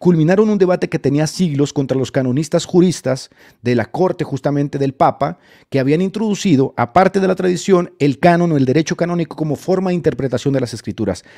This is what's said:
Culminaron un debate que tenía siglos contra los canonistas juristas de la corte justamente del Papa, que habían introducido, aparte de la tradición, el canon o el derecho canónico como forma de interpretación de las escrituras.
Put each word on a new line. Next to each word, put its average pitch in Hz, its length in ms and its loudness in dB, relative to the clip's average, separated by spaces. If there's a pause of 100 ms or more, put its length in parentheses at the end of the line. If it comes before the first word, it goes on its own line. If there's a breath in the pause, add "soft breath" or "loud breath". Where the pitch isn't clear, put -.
Culminaron 180 500 4
un 208 80 2
debate 180 300 2
que 160 100 -4
tenía 143 300 0
siglos 147 440 -2
contra 135 240 -2
los 127 140 -4
canonistas 139 540 -2
juristas 170 640 0 (320 soft breath)
de 123 140 0
la 110 80 0
corte 180 400 -2
justamente 143 520 -4
del 139 160 -2
Papa, 156 460 0 (300 soft breath)
que 135 100 -2
habían 143 240 2
introducido, 190 760 0
aparte 185 440 2
de 190 80 2
la 185 80 0
tradición, 180 640 0
el 139 180 2
canon 175 320 4
o 151 60 2
el 135 80 2
derecho 156 320 0
canónico 170 400 -4
como 151 180 -4
forma 185 360 -2
de 180 40 0
interpretación 131 580 -2
de 135 80 0
las 120 140 -4
escrituras. 101 480 -6 (160 loud breath)